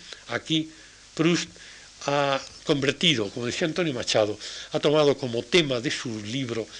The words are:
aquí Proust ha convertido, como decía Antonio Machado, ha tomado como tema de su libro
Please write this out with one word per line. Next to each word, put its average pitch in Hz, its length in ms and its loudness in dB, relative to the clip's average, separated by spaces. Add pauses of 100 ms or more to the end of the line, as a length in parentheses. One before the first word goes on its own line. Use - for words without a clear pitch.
(280)
aquí 156 440 -2 (420)
Proust 160 360 2 (580)
ha 143 340 2 (220)
convertido, 135 640 2
como 120 160 -6
decía 120 220 -2
Antonio 156 260 -2
Machado, 107 460 0 (320)
ha 151 80 0
tomado 147 380 4
como 120 260 -4
tema 143 360 2
de 139 120 -4
su - 180 -6 (140)
libro 113 440 -6 (120)